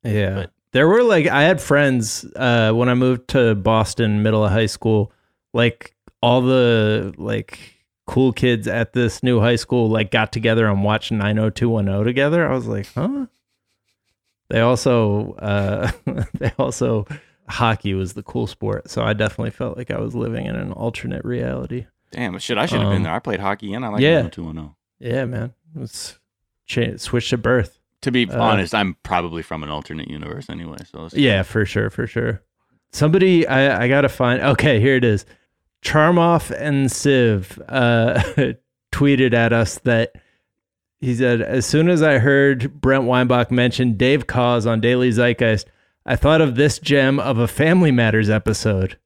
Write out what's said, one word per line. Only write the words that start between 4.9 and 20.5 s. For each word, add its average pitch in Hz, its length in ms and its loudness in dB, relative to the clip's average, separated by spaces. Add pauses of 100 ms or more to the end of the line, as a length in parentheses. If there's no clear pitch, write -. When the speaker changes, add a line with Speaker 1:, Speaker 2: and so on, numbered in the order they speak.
Speaker 1:
like, 117 400 -2 (280)
all 120 200 2
the, 113 760 2
like, 107 420 -8 (480)
cool 131 240 2
kids 117 360 0
at 113 260 -4
this 120 300 -2
new 123 180 2
high 117 160 4
school, 117 320 0
like, 110 220 0
got 110 200 0
together 113 380 2
and 98 160 0
watched 107 260 -2
nine 107 280 0
oh 110 100 0
two 120 200 -2
one 104 200 0
oh 101 160 -2
together. 147 420 0
I 135 80 -2
was 120 120 -6
like, 104 260 -6
"Huh?" 254 320 -4 (1200)
They 113 120 0
also, 117 720 0
uh, 101 580 -2 (140)
<laughs> - 280 -6
they 131 240 -4
also, 120 480 -2 (420)
hockey 107 460 -2
was 95 200 -4
the 107 100 -14
cool 117 240 -6
sport. - 420 -8
So 117 140 -4
I 107 100 -2
definitely 107 380 -4
felt - 260 -10
like 123 140 -12
I 110 80 -6
was 113 160 -8
living 113 300 -6
in - 100 -8